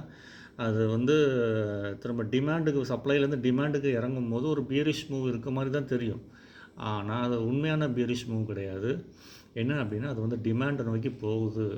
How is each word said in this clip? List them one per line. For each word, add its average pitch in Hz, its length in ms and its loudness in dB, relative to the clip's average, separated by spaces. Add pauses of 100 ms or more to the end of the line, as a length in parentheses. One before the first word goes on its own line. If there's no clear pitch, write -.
(580)
அது 110 300 2
வந்து 123 280 4 (840)
திரும்ப 120 260 -4
டிமாண்டுக்கு, 143 640 2
சப்ளைலேருந்து 139 560 2
டிமாண்டுக்கு 139 500 2
இறங்கும் 123 380 0
போது 120 180 0
ஒரு 147 180 0
பியரிஷ் 147 420 0
மூவ் 135 200 -2
இருக்க 120 240 -2
மாதிரி 135 200 0
தான் 139 140 0
தெரியும். 120 380 -2 (640)
ஆனா 107 340 -2
அது 120 240 0
உண்மையான 151 440 2
பியரிஷ் 120 380 0
மூவ் 113 180 0
கிடையாது. 98 460 -4 (600)
என்ன 120 220 0
அப்படின்னா, 107 320 -2
அது 110 140 -4
வந்து 113 160 0
டிமாண்டை 123 460 0
நோக்கி 113 300 0
போகுது 110 540 -2 (100)